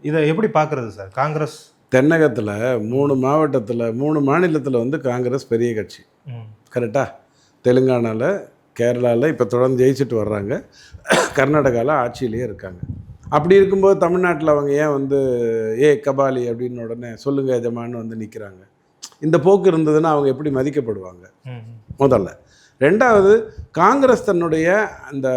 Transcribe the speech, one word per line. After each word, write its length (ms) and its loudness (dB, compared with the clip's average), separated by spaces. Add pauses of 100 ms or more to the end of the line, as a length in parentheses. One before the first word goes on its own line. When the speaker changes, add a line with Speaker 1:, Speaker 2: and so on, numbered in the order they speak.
Speaker 1:
இதை 240 0
எப்படி 220 0
பார்க்கறது 400 -2
சார்? 200 -16
காங்கிரஸ் 640 -6 (160)
Speaker 2:
தென்னகத்துல 1000 2
மூணு 260 0
மாவட்டத்துல, 800 0
மூணு 260 -2
மாநிலத்துல 500 0
வந்து 300 -2
காங்கிரஸ் 480 -4
பெரிய 260 0
கட்சி. 280 -10 (240)
Speaker 1:
ம். 520 -12
Speaker 2:
கரெக்டா? 300 -2 (560)
தெலுங்கானால, 840 0 (320)
கேரளால 480 2
இப்ப 160 0
தொடர்ந்து 400 2
ஜெயிச்சுட்டு 280 0
வர்றாங்க, 520 -4 (720)
கர்நாடகால 580 2
ஆட்சியிலேயே 500 -4
இருக்காங்க. 360 -12 (500)
அப்படி 260 4
இருக்கும்போது 440 6
தமிழ்நாட்டுல 520 2
அவங்க 220 2
ஏன் 200 2
வந்து, 240 -2 (640)
"ஏ 240 4
கபாலி" 460 0
அப்படின்னு 340 -8
உடனே 300 -12
"சொல்லுங்க 420 -2
எஜமான்னு" 340 -6
வந்து 260 -10
நிக்கிறாங்க? 580 -14 (460)
இந்த 200 0
போக்கு 300 2
இருந்ததுன்னா 320 2
அவங்க 260 0
எப்படி 220 -4
மதிக்கப்படுவாங்க? 800 -6 (140)
Speaker 1:
ம், 60 -16
ம். 540 -8
Speaker 2:
முதல்ல. 240 4 (520)
ரெண்டாவது, 640 4 (280)
காங்கிரஸ் 540 4
தன்னுடைய 640 0
அந்த, 480 -8